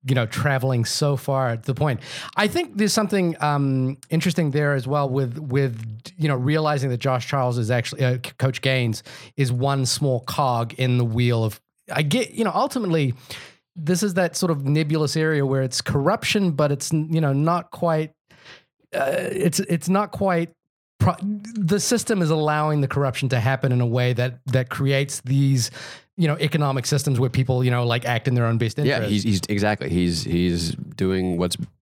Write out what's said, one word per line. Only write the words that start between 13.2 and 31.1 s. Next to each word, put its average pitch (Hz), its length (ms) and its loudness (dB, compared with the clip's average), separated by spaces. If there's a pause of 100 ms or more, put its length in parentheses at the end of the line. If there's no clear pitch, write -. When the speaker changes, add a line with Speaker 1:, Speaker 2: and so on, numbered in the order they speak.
Speaker 1:
this 170 260 0
is 202 120 0
that 180 220 0
sort 175 160 0
of 139 140 -2
nebulous 151 500 2
area 156 300 2
where 135 160 0
it's 127 180 -2
corruption, 185 720 0
but 147 180 2
it's, 143 220 -2
you 160 280 0
know, 143 120 2
not 165 380 0
quite, 160 420 -2 (840)
uh, 139 240 0
it's, - 420 -2
it's 175 280 -2
not 202 240 0
quite 175 380 0 (500)
pro-, 175 200 4
the 208 600 -2
system 220 420 0
is 156 80 2
allowing 151 500 2
the 135 80 0
corruption 135 420 -2
to 123 100 2
happen 131 320 0
in 123 80 2
a 120 60 2
way 123 260 0
that, 123 340 -2
that 127 240 0
creates 139 520 0
these, 135 480 2 (460)
you 165 120 2
know, 147 100 2
economic 143 480 0
systems 139 320 0
where 123 120 2
people, 127 340 2
you 127 60 4
know, 123 140 2
like, 117 200 0
act 120 240 0
in 123 60 2
their 120 120 4
own 117 120 2
best 110 200 0
Speaker 2:
Yeah, 143 180 2
Speaker 1:
interest. 107 140 -2
Speaker 2:
he's, 104 140 2
he's 98 240 2
exactly. 104 420 0
He's, 85 320 2
he's 85 500 0
doing 92 680 -2